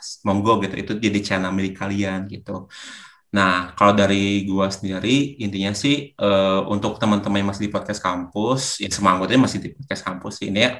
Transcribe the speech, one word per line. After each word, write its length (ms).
monggo 400
gitu, 140
itu 200
jadi 240
channel 300
milik 260
kalian 520
gitu. 420
Nah, 420
kalau 180
dari 540
gua 240
sendiri, 680
intinya 360
sih, 400
eh, 500
untuk 320
teman-teman 460
yang 80
masih 180
di 60
Podcast 260
Kampus, 800
ya 80
semua 300
anggotanya 260
masih 160
di 120
Podcast 320
Kampus 340
sih, 100
ini 140
ya, 180